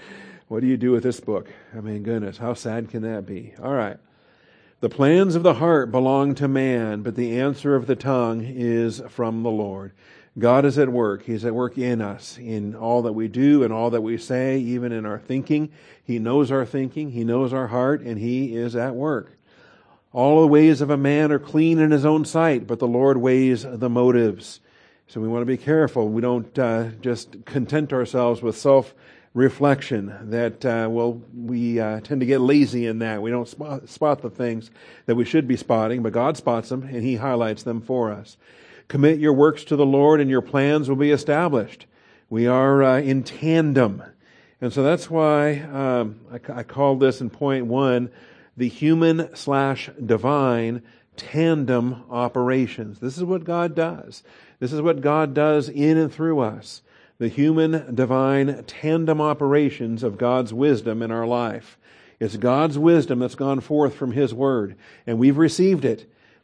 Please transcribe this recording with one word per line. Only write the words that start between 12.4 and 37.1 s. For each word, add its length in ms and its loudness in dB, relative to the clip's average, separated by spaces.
all 280 0
that 100 -4
we 160 -4
do 340 4
and 80 0
all 200 -2
that 100 0
we 160 -4
say, 420 -2
even 320 -4
in 140 -6
our 140 -8
thinking. 520 -4
He 160 -4
knows 320 2
our 140 0
thinking. 460 -6
He 120 -6
knows 300 0
our 140 -4
heart, 340 0
and 180 -8
he 380 -4
is 180 -4
at 180 -4
work. 440 -6
All 300 6
the 60 8
ways 340 8
of 80 -2
a 80 0
man 340 2
are 80 0
clean 400 2
in 120 4
his 120 2
own 220 2
sight, 420 0
but 120 -4
the 80 0
Lord 300 2
weighs 460 2
the 260 -6
motives. 680 2
So 140 -10
we 60 -4
want 140 -4
to 40 -4
be 120 -2
careful. 520 0
We 120 -2
don't, 360 -2
uh, 320 -2
just 440 -8
content 480 -4
ourselves 480 -2
with 160 -4
self-reflection. 1700 0
That, 360 -4
uh, 240 -2
well, 320 -2
we, 440 -4
uh, 200 -4
tend 220 -4
to 40 -2
get 160 2
lazy 440 4
in 140 -4
that. 220 -4
We 80 -4
don't 180 -4
spot, 420 -14
spot 320 -2
the 80 -8
things 420 -8
that 80 2
we 100 2
should 220 0
be 100 0
spotting, 460 0
but 100 -4
God 240 0
spots 320 -2
them, 140 -6
and 200 -8
he 140 -2